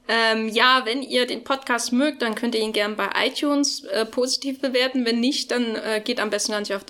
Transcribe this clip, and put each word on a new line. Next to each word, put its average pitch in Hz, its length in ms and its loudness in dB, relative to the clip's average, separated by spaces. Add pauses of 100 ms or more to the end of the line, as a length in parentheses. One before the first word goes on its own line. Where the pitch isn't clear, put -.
Ähm, 220 400 2
ja, 247 340 6
wenn 233 200 -4
ihr 247 220 0
den 240 200 -8
Podcast 247 480 -2
mögt, 285 280 2
dann 233 140 0
könnt 233 180 -2
ihr 220 80 0
ihn 220 120 -2
gern 208 240 -2
bei 202 100 0 (180)
iTunes, 285 600 0
äh, 208 200 0
positiv 262 540 -2
bewerten. 254 460 0
Wenn 233 160 0
nicht, 269 300 0
dann, 233 260 0
äh, 214 260 -2
geht 240 160 -2
am 214 100 0
besten 208 220 -2
gar 208 80 -2
nicht 208 160 -4
auf, 196 140 -8